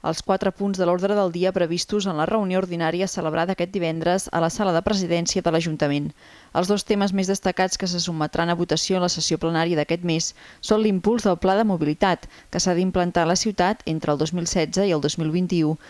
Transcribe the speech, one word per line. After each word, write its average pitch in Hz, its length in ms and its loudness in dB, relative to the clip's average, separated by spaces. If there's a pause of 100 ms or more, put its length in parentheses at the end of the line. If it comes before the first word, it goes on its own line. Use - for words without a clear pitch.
els - 160 -6
quatre 190 240 0
punts 196 320 -4
de 175 80 4
l'ordre 180 240 2
del 202 160 2
dia 175 240 0
previstos 185 560 -2
en 160 80 -4
la 156 80 2
reunió 190 320 0
ordinària 175 480 0
celebrada 165 480 -2
aquest 175 220 -2
divendres 170 580 0
a 170 80 2
la 165 80 2
sala 190 240 0
de 165 80 4
presidència 170 640 0
de 165 80 2
l'Ajuntament. 151 540 0 (500)
Els 180 140 0
dos 202 180 2
temes 202 240 2
més 190 160 0
destacats 190 480 0
que 190 80 -6
se 175 160 -2
sotmetran 165 480 -2
a 170 80 2
votació 175 400 0
en 180 80 2
la 180 80 0
sessió 160 240 -2
plenària 165 400 0
d'aquest 160 240 -2
mes 165 300 -2 (300)
són 214 200 2
l'impuls 208 480 2
del 180 80 2
Pla 190 240 2
de 220 140 2
Mobilitat, 160 500 0 (240)
que - 80 -6
s'ha 180 160 0
d'implantar 175 540 2
a - 20 2
la 185 80 2
ciutat 196 480 0
entre 156 280 -2
el 143 40 0
dos 156 160 -2
mil 170 160 -4
setze 180 380 0
i 170 100 2
el 143 80 -2
dos 151 160 -2
mil 156 80 -2
vint-i-u, 165 480 0 (120)